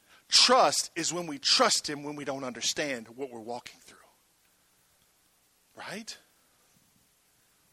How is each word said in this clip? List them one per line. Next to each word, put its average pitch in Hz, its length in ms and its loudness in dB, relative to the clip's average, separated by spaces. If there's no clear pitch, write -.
Trust - 680 4
is 160 160 -4
when 175 140 -6
we 143 140 -8
trust - 500 4
him 147 140 -8
when 147 120 -10
we 143 100 -10
don't 139 180 -6
understand 120 720 -4
what 131 160 -10
we're 117 80 -14
walking 117 420 -12
through. - 160 -20
Right? 151 400 -14